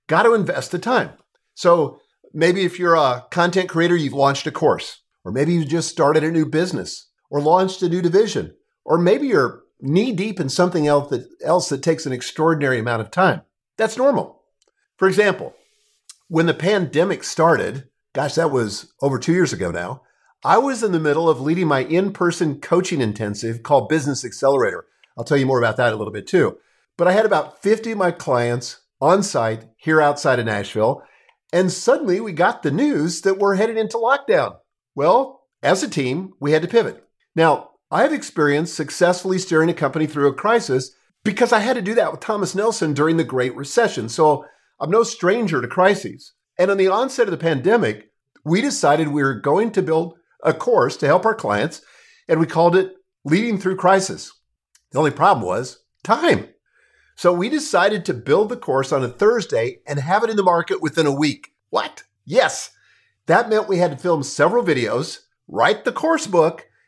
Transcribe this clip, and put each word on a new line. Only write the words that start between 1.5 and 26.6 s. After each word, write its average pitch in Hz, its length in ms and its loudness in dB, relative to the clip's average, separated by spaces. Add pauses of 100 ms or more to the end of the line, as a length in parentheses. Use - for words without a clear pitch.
So 170 440 2 (340)
maybe 180 320 2
if 175 120 -4
you're 175 180 2
a 127 360 0
content 180 380 0
creator, 170 260 2
you've 151 180 -2
launched 139 320 2
a 156 60 -6
course, - 480 -2 (240)
or 107 80 -10
maybe 147 220 0
you 165 100 0
just 160 260 -4
started 151 340 2
a 156 80 -2
new 160 140 2
business 147 640 -4 (200)
or 143 120 -4
launched 185 400 2
a 175 80 2
new 175 120 -2
division, 170 520 0 (300)
or 160 140 0
maybe 226 300 2
you're 139 360 0 (160)
knee 180 320 0
deep 196 280 -4
in 139 100 -4
something 180 380 0
else 143 220 2
that, 123 180 -6 (160)
else 170 260 0
that 135 120 -4
takes 165 240 -2
an 135 60 -6
extraordinary 143 680 -2
amount 113 220 -2
of 104 80 -10
time. 175 320 0 (360)
That's 220 200 -2
normal. 262 460 -2 (540)
For 190 100 4
example, 196 480 0 (720)
when 170 180 0
the 160 80 2
pandemic 175 720 -2
started, - 640 0 (260)
gosh, 143 220 -2
that 160 160 0
was 113 500 -4
over 135 160 0
two 165 160 0
years 175 200 0
ago 87 180 -6
now, 90 300 -8 (420)
I 165 140 4
was 254 260 0
in 208 80 0
the 165 80 0
middle 156 300 0
of 135 100 2
leading 165 280 0
my 135 180 0
in-person 175 760 -2
coaching 180 400 -2
intensive 110 640 -6
called 127 240 2
Business 143 380 -2
Accelerator. 117 600 0 (320)
I'll 120 60 -8
tell 143 140 0
you 131 80 2
more 131 140 2
about 113 180 0
that 120 160 2
a - 20 -6
little 107 160 -6
bit 101 160 -10
too. 147 300 0 (400)